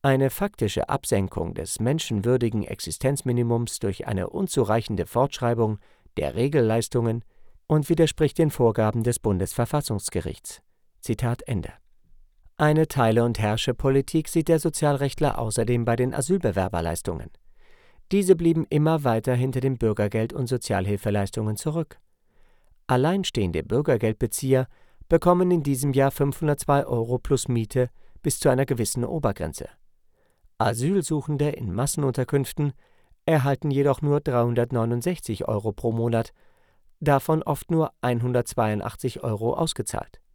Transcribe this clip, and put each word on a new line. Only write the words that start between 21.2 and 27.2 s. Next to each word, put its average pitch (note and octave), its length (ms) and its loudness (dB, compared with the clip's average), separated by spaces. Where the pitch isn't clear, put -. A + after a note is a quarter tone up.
zurück. - 440 -6
Alleinstehende B2+ 760 0
Bürgergeldbezieher B2+ 1040 0
bekommen F3 420 4
in E3+ 120 2
diesem C#3 300 0
Jahr C3+ 180 4
fünfhundertzwei C#3+ 760 0
Euro A#2+ 320 -2
plus - 300 0